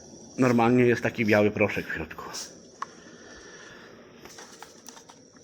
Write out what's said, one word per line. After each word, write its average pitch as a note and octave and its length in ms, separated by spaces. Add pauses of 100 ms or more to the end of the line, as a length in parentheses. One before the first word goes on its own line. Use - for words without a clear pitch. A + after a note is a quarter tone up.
(380)
Normalnie B2 480
jest A#2 160
taki A#2 240
biały G#2 260
proszek G2+ 360
w - 60
środku. - 300 (3250)